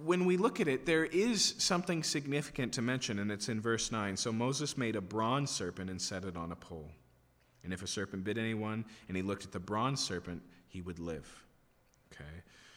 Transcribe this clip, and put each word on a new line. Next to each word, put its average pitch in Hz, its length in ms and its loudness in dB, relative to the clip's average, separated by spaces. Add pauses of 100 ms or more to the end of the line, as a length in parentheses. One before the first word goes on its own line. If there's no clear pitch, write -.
when 180 220 6
we 180 140 6
look 226 220 4
at 185 60 4
it, 131 200 2
there 160 180 6
is 202 540 4
something 175 440 2
significant 143 720 0
to 123 100 0
mention, 123 360 0
and 101 120 0
it's 104 200 -2
in 110 100 0
verse 113 320 2
nine. 101 240 0
"So 117 160 0
Moses 135 460 0
made 113 180 0
a 101 60 0
bronze 113 480 0
serpent 92 400 -2
and 92 100 -6
set 95 240 -4
it 87 140 -4
on 85 120 -4
a 85 60 -6
pole. 80 340 -12 (720)
And 90 100 -6
if 92 100 -6
a 98 40 -8
serpent 98 380 -4
bit 107 140 0
anyone, 107 480 -2 (200)
and 92 100 -4
he 92 60 0
looked 98 220 -2
at 95 80 -14
the 95 80 -6
bronze 110 420 0
serpent, 87 400 -4 (260)
he 92 120 -10
would 87 180 -8
live." 82 460 -8 (680)
Okay? 82 320 -14 (340)